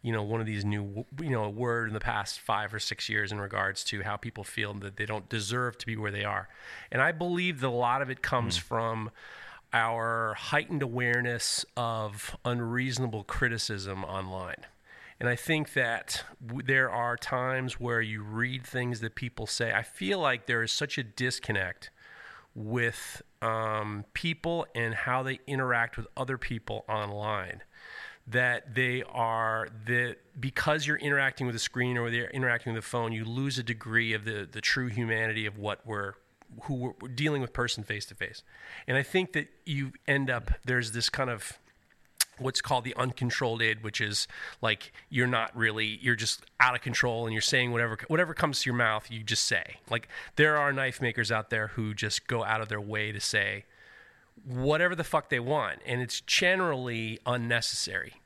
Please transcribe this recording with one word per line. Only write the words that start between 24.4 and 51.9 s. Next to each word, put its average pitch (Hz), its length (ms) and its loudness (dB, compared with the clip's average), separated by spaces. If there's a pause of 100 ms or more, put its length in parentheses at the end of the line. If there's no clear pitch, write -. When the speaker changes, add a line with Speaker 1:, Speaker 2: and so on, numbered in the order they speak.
Speaker 1:
and 117 180 0
how 127 300 0
they 131 240 -4
interact 127 500 0
with 117 100 -6 (100)
other 131 200 -2
people 110 520 -4
online, 104 720 -2 (680)
that 120 480 2
they 127 340 2
are, 113 580 2 (180)
that 120 320 2 (220)
because 143 480 2
you're 151 100 2
interacting 139 500 2
with 117 80 0
a 110 40 -2
screen 123 380 2
or 120 120 0
they're 117 200 0
interacting 123 440 0
with 113 100 -2
a - 40 -10
phone, 117 240 0
you 110 140 -2
lose 123 320 -2
a 127 60 -2
degree 113 500 2
of 107 120 -2
the, 104 260 -4
the 110 100 -8
true 127 260 2
humanity 110 580 2
of 104 120 -4
what 104 280 -4
we're, 101 280 -4 (500)
who 143 100 -2
we're, 127 280 -2
we're 123 80 -10
dealing 139 320 0
with 120 120 -6
person 117 300 -2
face 104 220 -4
to - 100 -16
face. - 280 -8 (440)
And 127 100 2
I 135 60 4
think 185 300 2
that 156 140 0 (180)
you 139 280 -2 (140)
end 139 220 2
up, 120 220 0 (140)
there's 123 260 2
this 117 180 0
kind 131 200 -2
of - 300 -8 (800)
what's 127 220 0
called 123 220 0
the 123 120 -6
uncontrolled 123 680 0
id, 110 220 4
which 107 180 -2
is, 104 260 0 (340)
like, 110 300 0 (180)
you're 127 180 4
not 117 280 0
really, 110 460 2
you're 123 140 4
just 113 260 -2 (180)
out 127 160 8
of 120 60 -2
control 117 440 2
and 110 80 0
you're 110 80 0
saying 123 300 4
whatever, 117 260 2 (100)
whatever 160 260 4
comes 151 280 2
to 131 80 0
your 120 60 2
mouth, 110 360 2
you 110 120 -8
just 107 220 2
say. - 320 0 (120)
Like, 117 180 0 (280)
there 151 220 8
are 143 160 4
knife 135 280 0
makers 117 300 2
out 110 180 0
there 110 180 2
who 107 260 -2